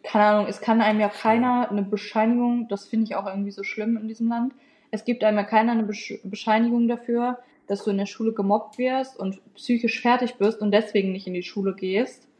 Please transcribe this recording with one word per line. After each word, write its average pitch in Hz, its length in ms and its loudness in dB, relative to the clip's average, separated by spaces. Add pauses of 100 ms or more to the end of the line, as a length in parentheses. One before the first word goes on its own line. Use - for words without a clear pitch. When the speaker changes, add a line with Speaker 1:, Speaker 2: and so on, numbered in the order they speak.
Speaker 1:
keine 208 240 2
Ahnung, 208 220 4
es - 120 -8
kann 226 200 4
einem 214 200 2
ja 208 80 2
keiner 240 560 2
Speaker 2:
Ja. - 60 -4
Speaker 1:
eine 202 120 -2
Bescheinigung, 226 840 0
das 202 180 -6
finde 220 180 0
ich 202 120 -6
auch 202 100 -4
irgendwie 202 260 -4
so 196 100 -12
schlimm 220 340 -4
in 220 120 -8
diesem 226 200 -2
Land, 233 240 -2 (380)
es 208 140 -6
gibt 240 180 -2
einem 214 160 4
ja 202 60 0
keiner 226 280 4
eine 226 120 0
Besch-, 202 400 -8
Bescheinigung 226 640 2
dafür, 240 500 -2 (300)
dass 202 160 -4
du 214 60 0
in 196 80 0
der 202 80 -2
Schule 220 260 -4
gemobbt 202 460 0
wirst 262 400 -2
und 190 220 -6 (140)
psychisch 233 460 -2
fertig 240 360 2
bist 220 240 0
und 208 120 0
deswegen 202 400 2
nicht 196 160 -8
in 180 60 -8
die 180 100 -6
Schule 196 300 -4
gehst 190 520 -4 (140)